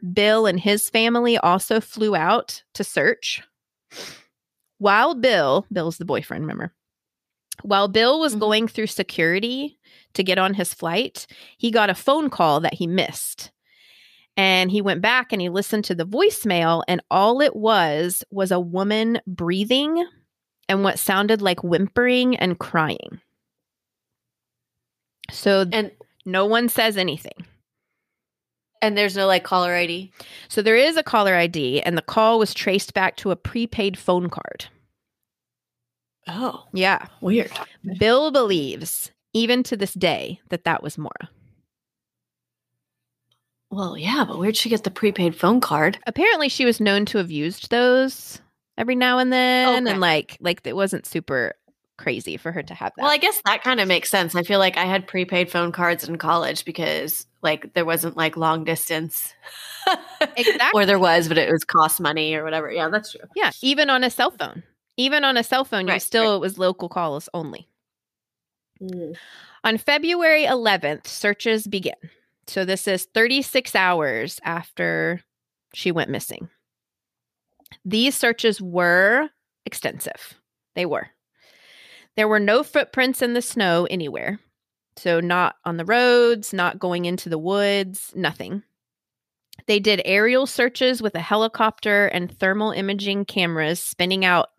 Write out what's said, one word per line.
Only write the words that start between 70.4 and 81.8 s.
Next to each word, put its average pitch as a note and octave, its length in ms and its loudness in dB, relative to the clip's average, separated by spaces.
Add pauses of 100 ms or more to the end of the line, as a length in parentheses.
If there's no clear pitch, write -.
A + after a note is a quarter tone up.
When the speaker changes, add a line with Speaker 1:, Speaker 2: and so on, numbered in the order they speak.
Speaker 1:
eleventh, G3 640 0
searches G#3+ 600 -2
begin. G3 280 -6 (520)
So F#3+ 180 -2
this F#3+ 220 -2
is F#3+ 260 -2
thirty-six B3+ 600 0
hours D#3+ 680 0
after E3+ 800 -4 (520)
she - 180 -2
went E3 180 -2
missing. - 400 -10 (1400)
These A3 300 0
searches A3+ 460 0
were F#3 680 2 (360)
extensive. - 680 -12 (420)
They F3 100 -2
were. D3 220 -4 (1080)